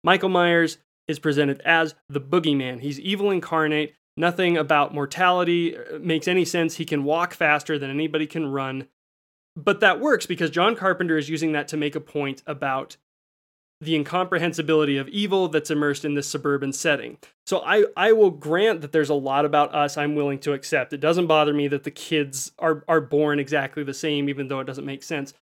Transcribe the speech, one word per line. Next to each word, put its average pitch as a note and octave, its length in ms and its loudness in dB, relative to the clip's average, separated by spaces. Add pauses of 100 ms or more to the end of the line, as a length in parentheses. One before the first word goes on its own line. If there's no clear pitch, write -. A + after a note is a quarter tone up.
Michael F#3+ 240 4
Myers E3+ 500 2 (300)
is D3+ 120 -6
presented C#3+ 420 0
as E3 340 2 (140)
the C#3+ 100 -6
boogeyman. C3+ 640 0
He's C#3 180 -6
evil G3+ 320 -2
incarnate. D3+ 640 0 (240)
Nothing F3 400 2
about D3 360 2
mortality, F3 840 0
uh, D3+ 240 -12
makes D#3+ 260 0
any F3+ 160 4
sense. E3 320 0
He E3 80 -8
can C#3+ 220 -2
walk E3 280 0
faster D3+ 460 2
than C3+ 100 -6
anybody D3+ 380 -2
can D3+ 240 -4
run. C3+ 380 -4 (680)
But G3 260 0
that F#3 180 6
works C#4 260 2
because E3+ 260 -2
John G3 240 4
Carpenter F3+ 420 0
is C#3+ 100 -2
using D#3 240 -2
that D3 180 -2
to D#3+ 80 -6
make D3 160 -2
a D#3 60 -6
point C#3 480 -6
about C3+ 480 -6 (840)
the D#3 140 -2
incomprehensibility D#3+ 1000 0
of C3+ 120 -6
evil F#3+ 400 0
that's D3+ 220 -2
immersed D3 340 0
in D3 80 -2
this C#3+ 140 -4
suburban C#3 440 -2
setting. B2+ 460 -2 (280)
So - 200 -2
I, G3+ 200 4 (120)
I G#3+ 160 6
will G#3 160 6
grant E3+ 520 0
that D3 120 -10
there's D3+ 160 2
a D3 60 2
lot C3+ 280 0
about D3 320 2
Us D3 220 0
I'm D3 180 -2
willing C#3+ 240 -2
to D3 140 -2
accept. C3+ 400 -2
It C3+ 80 -6
doesn't E3 260 2
bother D3+ 260 4
me C#3+ 140 0
that C#3 160 -2
the C#3+ 80 -8
kids C#3 680 -4
are, D#3+ 280 0
are E3 140 4
born D3 360 0
exactly C#3+ 460 -4
the C#3 100 -8
same, C#3+ 360 -2
even C#3 180 -6
though C3+ 140 -4
it C3 60 -8
doesn't C#3 180 -12
make C#3 180 -10
sense. C#3+ 300 -6 (140)